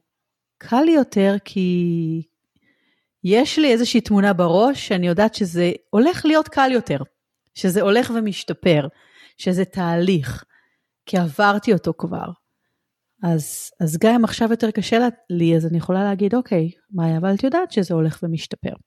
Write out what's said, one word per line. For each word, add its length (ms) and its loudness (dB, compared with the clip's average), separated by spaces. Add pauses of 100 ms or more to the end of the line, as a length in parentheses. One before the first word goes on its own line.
(580)
קל 240 0
לי 100 4
יותר 420 2 (100)
כי 760 -2 (1040)
יש 320 2
לי 140 4
איזושהי 280 2
תמונה 320 2
בראש 560 2
שאני 180 0
יודעת 280 2
שזה 380 -2 (180)
הולך 340 2
להיות 240 2
קל 240 2
יותר, 260 -2 (560)
שזה 280 0
הולך 320 2
ומשתפר, 760 -2 (500)
שזה 260 -2
תהליך, 800 -2 (640)
כי 120 -4
עברתי 540 0
אותו 260 -2
כבר. 280 -8 (960)
אז, 480 -4 (100)
אז 180 -2
גם 160 4
אם 100 2
עכשיו 260 -2
יותר 200 -2
קשה 280 0
לה-, 100 2 (220)
לי, 260 2
אז 100 0
אני 120 -2
יכולה 260 -2
להגיד, 300 0
"אוקיי, 360 0 (200)
מאיה, 260 -2
אבל 180 0
את 80 -4
יודעת 300 0
שזה 220 -2
הולך 280 0
ומשתפר." 520 -8 (120)